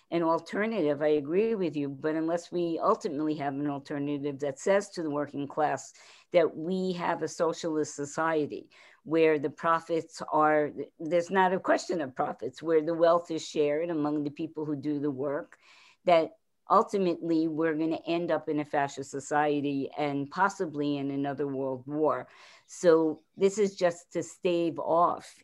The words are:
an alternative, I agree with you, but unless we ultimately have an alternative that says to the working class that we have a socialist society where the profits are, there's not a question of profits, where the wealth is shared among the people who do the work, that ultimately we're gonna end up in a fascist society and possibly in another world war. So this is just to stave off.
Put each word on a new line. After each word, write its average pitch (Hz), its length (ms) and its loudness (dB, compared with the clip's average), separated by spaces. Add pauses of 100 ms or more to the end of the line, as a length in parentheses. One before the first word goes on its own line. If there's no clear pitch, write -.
(120)
an 170 100 0
alternative, 165 800 0
I 156 60 2
agree 160 480 2
with 175 200 -2
you, 143 140 -2
but 139 260 -4
unless 165 360 -2
we 170 320 -2
ultimately 156 520 0
have 143 180 -4
an 143 160 -4
alternative 143 680 -6
that 139 200 -6
says 196 300 0
to 175 140 -8
the 156 60 -4
working 143 380 -4
class 143 460 -2 (380)
that 165 240 4
we 185 380 -2
have 170 300 -2
a 160 40 -2
socialist 160 680 -2
society 151 760 -2 (340)
where 156 360 4
the 143 100 -2
profits 165 720 -2 (100)
are, 151 400 4 (280)
there's 170 320 0
not 185 220 4
a 185 60 0
question 240 420 0
of 131 140 -8
profits, - 460 -6
where 160 200 2
the 160 120 -2
wealth 170 380 4
is 156 140 -4
shared 151 440 0
among 151 340 -2
the 147 60 -4
people 156 360 -8
who 151 100 -2
do 147 240 -4
the 147 120 -2
work, 143 460 -6 (480)
that 165 280 6 (360)
ultimately 170 800 2
we're 160 260 0
gonna 160 320 -2
end 170 260 0
up 156 180 0
in 151 100 0
a 147 60 -2
fascist 139 460 -2
society 143 840 0
and 139 320 -2
possibly 147 680 -2
in 139 140 -4
another 139 360 -2
world 135 380 -4
war. 143 420 0 (420)
So 160 520 4 (160)
this 190 200 2
is 196 180 0
just 175 360 -2
to 170 100 -4
stave 170 560 -2
off. - 560 2 (100)